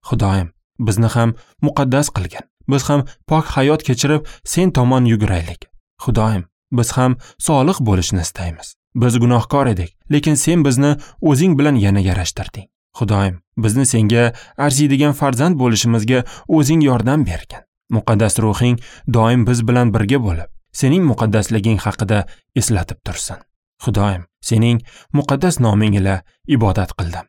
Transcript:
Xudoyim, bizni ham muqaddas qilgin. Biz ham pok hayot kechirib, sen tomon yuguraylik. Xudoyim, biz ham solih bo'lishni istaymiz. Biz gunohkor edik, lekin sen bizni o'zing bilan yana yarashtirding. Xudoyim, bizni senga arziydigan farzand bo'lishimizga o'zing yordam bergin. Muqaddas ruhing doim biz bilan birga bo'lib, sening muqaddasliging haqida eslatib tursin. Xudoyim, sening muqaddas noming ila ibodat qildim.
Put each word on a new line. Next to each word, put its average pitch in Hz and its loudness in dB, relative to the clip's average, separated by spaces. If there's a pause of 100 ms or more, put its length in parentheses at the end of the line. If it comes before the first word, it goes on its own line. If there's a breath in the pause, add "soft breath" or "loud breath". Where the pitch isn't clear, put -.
Xudoyim, 98 -2 (300)
bizni 110 0
ham 117 0 (280 soft breath)
muqaddas 143 0
qilgin. 87 -8 (240)
Biz 135 0
ham 143 0 (200 loud breath)
pok 156 0
hayot 147 0
kechirib, 147 0 (180 loud breath)
sen 175 0
tomon 127 2
yuguraylik. 101 0 (360)
Xudoyim, 110 0 (280)
biz 120 0
ham 127 0 (220 loud breath)
solih 143 0
bo'lishni 95 0
istaymiz. 82 -10 (200)
Biz 123 2
gunohkor 120 2
edik, 87 -4 (160)
lekin 147 2
sen 160 2
bizni 143 2 (240 loud breath)
o'zing 151 2
bilan 147 2
yana 101 2
yarashtirding. 90 -4 (300)
Xudoyim, 98 -2 (160)
bizni 117 0
senga 117 2 (260 loud breath)
arziydigan 139 2
farzand 143 0
bo'lishimizga 120 0 (240 loud breath)
o'zing 156 2
yordam 127 2
bergin. - -10 (280)
Muqaddas 110 0
ruhing 113 0 (380 loud breath)
doim 117 4
biz 117 0
bilan 120 2
birga 110 2
bo'lib, 85 -4 (240)
sening 160 2
muqaddasliging 107 0
haqida 101 -2 (280 soft breath)
eslatib 104 -2
tursin. - -10 (420)
Xudoyim, 98 -2 (140)
sening 117 0 (300 loud breath)
muqaddas 143 0
noming 107 2
ila 95 -2 (260)
ibodat 104 0
qildim. 85 -8